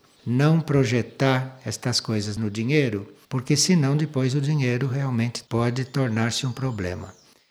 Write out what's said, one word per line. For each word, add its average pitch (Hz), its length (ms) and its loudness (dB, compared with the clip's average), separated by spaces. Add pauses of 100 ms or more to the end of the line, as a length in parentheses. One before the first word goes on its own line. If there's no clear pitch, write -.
(260)
não 147 360 4
projetar 131 1040 0
estas 113 340 -2
coisas 107 380 -4
no 110 120 -2
dinheiro, 113 640 0 (140)
porque 135 300 0
senão 147 400 4
depois 135 360 0
o 147 60 0
dinheiro 139 480 0
realmente 120 560 -2
pode 120 400 0
tornar-se 120 640 -2
um 123 60 -2
problema. 95 600 -6 (380)